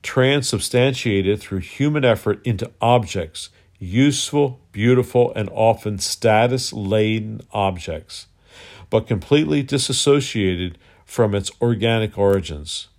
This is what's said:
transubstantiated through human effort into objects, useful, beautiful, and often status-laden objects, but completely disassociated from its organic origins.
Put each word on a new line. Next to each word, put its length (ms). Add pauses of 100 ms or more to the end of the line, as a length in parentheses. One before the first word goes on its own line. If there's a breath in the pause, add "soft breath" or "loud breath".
transubstantiated 1400
through 180
human 460
effort 420
into 240 (100)
objects, 680 (340 soft breath)
useful, 760 (120)
beautiful, 640
and 180
often 460
status-laden 1400 (100)
objects, 720 (640 loud breath)
but 160
completely 560
disassociated 1160 (260 soft breath)
from 300
its 160 (100)
organic 560
origins. 720 (100)